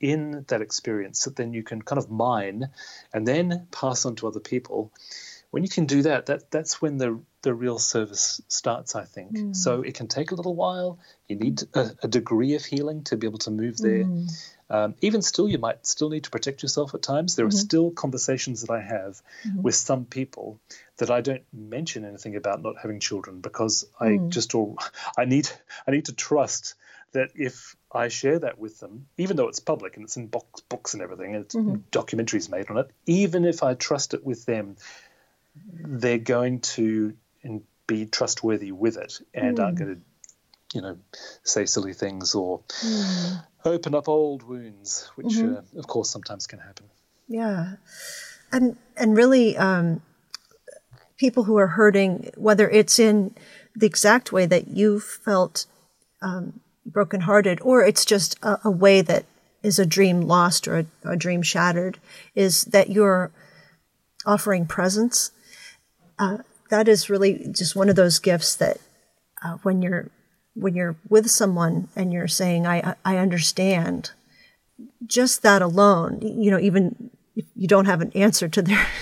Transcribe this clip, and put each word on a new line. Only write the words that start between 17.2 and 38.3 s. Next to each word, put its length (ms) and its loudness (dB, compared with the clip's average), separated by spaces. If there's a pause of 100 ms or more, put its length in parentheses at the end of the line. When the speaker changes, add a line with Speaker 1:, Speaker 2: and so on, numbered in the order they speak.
Speaker 1:
There 120 2
are 20 2
Speaker 2:
Mm-hmm. 100 2
Speaker 1:
still 320 2
conversations 680 -4
that 100 -10
I 100 -4
have 400 -10 (240)
Speaker 2:
Mm-hmm. 180 -4
Speaker 1:
with 120 0
some 300 -2
people 560 -12 (380)
that 120 -4
I 120 2
don't 200 -6 (100)
mention 520 -10
anything 320 -14
about 260 -4
not 180 -8
having 200 -10
children 400 -8
because 460 -4 (120)
I 120 0
Speaker 2:
Mm. 180 0
Speaker 1:
just, 260 -4
all, 240 -4 (400)
I 60 0
need, 240 0 (400)
I 20 -2
need 140 0
to 100 -12
trust 600 -4 (380)
that 220 -4
if 400 -8 (160)
I 160 -2
share 320 0
that 220 -6
with 180 -14
them, 300 -20 (100)
even 180 -2
though 120 0
it's 100 -10
public 380 -6
and 80 -18
it's 120 -12
in 120 -12
box, 400 -12
books 260 -10
and 80 -10
everything, 320 -12
and 100 -10
it's 120 -12
Speaker 2:
Mm-hmm. 180 -2 (160)
Speaker 1:
documentaries 580 -4
made 220 -8
on 80 -4
it, 100 -4 (180)
even 380 2
if 200 0
I 100 0
trust 400 -4
it 100 -10
with 220 -8
them, 300 -6 (1000)
they're 440 -2
going 420 -2
to 540 -2 (280)
in-, 220 -12 (240)
be 180 -2
trustworthy 640 -4